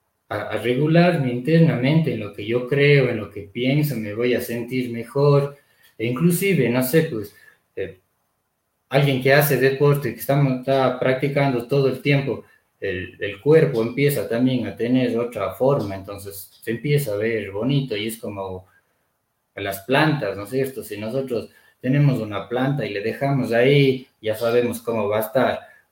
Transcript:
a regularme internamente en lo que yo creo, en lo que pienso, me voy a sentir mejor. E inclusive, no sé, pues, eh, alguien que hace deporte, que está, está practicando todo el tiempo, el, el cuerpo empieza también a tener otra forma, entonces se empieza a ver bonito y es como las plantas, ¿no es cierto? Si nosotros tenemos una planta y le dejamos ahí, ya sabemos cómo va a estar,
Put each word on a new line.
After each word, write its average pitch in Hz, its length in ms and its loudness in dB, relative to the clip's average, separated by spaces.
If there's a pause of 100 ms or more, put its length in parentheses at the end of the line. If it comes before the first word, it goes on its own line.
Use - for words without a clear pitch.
(280)
a 104 280 -6
regularme 143 760 2
internamente 135 840 2
en 110 60 -6
lo 101 120 -10
que 104 120 -12
yo 123 220 -2
creo, 143 420 4
en 113 100 -4
lo 101 120 -8
que 98 120 -12
pienso, 127 540 -2
me 104 180 -8
voy 123 200 0
a 110 60 0
sentir 120 500 -6
mejor. 139 680 0 (400)
E 110 100 -4
inclusive, 165 640 2
no 123 140 0
sé, 160 220 2
pues, 107 320 -8 (400)
eh, 90 240 -10 (880)
alguien 135 340 2
que 135 100 4
hace 147 260 4
deporte, 135 540 2
que - 60 -14
está, 143 240 0 (160)
está 131 400 0
practicando 131 680 0
todo 139 200 2
el 127 140 -4
tiempo, 135 420 0 (360)
el, 92 400 -6
el 101 200 -8
cuerpo 143 400 4
empieza 120 480 0
también 123 380 0
a 98 80 -8
tener 120 420 0
otra 110 380 -4
forma, 123 400 0
entonces 98 560 -14 (100)
se 113 120 -6
empieza 143 400 -2
a 101 40 -2
ver 107 340 -4
bonito 117 460 -2
y 110 120 -6
es 110 100 -8
como 95 480 -10 (880)
las 98 280 -6
plantas, 131 540 0
¿no 101 80 -10
es 104 60 -14
cierto? 131 320 -4
Si 104 160 -12
nosotros 120 500 -6 (320)
tenemos 135 380 2
una 104 300 -8
planta 131 360 -2
y 101 80 -6
le 101 80 -6
dejamos 123 520 -2
ahí, 131 540 4 (140)
ya 107 140 -2
sabemos 120 480 0
cómo 113 260 -2
va 107 100 0
a 110 40 0
estar, 113 380 0 (320)